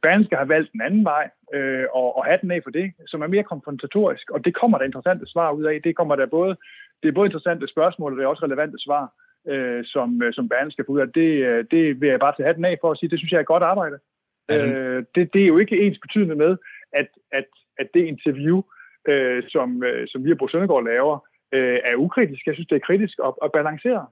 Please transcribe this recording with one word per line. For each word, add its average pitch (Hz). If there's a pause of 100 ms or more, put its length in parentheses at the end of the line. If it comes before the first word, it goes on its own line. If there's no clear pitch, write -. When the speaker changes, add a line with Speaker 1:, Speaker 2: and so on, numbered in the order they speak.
Speaker 1:
Berlingske 190
har 135
valgt 156
en 110
anden 196
vej, 151 (240)
øh, 135
og, 127
og 127
hatten 180
af 175
for 123
det, 180 (160)
som 156
er 156
mere 202
konfrontatorisk, 151
og 143
det 175
kommer 226
der 135
interessante 139
svar 170
ud 151
af. 151
Det 165
kommer 151
der 135
både, 175 (440)
det 156
er 151
både 202
interessante 160
spørgsmål, 160
og 127
det 135
er 135
også 151
relevante 143
svar, 143 (440)
øh, 123
som, 120
øh, 117
som 120
Berlingske 135
får 139
ud 143
af. 131 (120)
Det, 165 (200)
øh, 117
det 156
vil 147
jeg 127
bare 139
tage 139
hatten 165
af 175
for 165
at 151
sige, 170
det 170
synes 165
jeg 170
er 156
godt 175
arbejde. 170 (520)
Speaker 2:
Er 147
det 139
Speaker 1:
Øh, 127 (120)
det, 175
det 196
er 190
jo 165
ikke 202
ensbetydende 196
med, 165 (360)
at, 143 (240)
at, 135 (320)
at 139
det 175
interview, 151 (460)
øh, 127
som, 123
øh, 120
som 131
vi 160
og 156
Bo -
Søndergaard 165
laver, 127 (260)
øh, 127
er 123
ukritisk. 156
Jeg 156
synes, 165
det 151
er 139
kritisk 196
og, 131
og 151
balanceret. 156